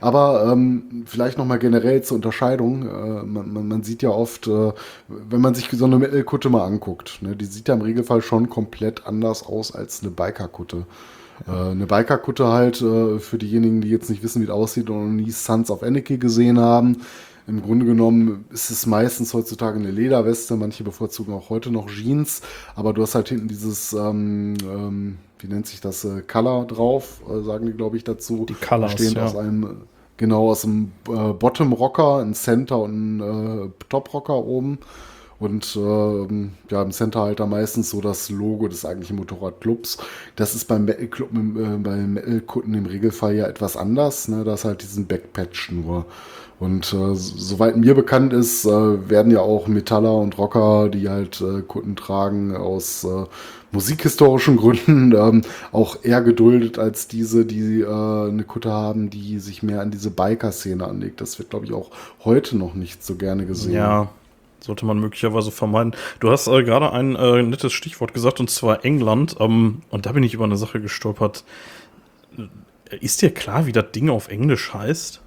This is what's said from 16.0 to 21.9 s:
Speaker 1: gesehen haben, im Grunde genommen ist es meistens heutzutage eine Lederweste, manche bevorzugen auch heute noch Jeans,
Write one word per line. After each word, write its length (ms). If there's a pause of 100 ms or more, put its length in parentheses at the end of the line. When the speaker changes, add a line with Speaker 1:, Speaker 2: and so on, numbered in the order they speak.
Speaker 1:
gesehen 420
haben, 380 (480)
im 160
Grunde 240
genommen 640
ist 200
es 160
meistens 480
heutzutage 440
eine 120
Lederweste, 680
manche 280
bevorzugen 500
auch 160
heute 200
noch 180
Jeans, 540 (340)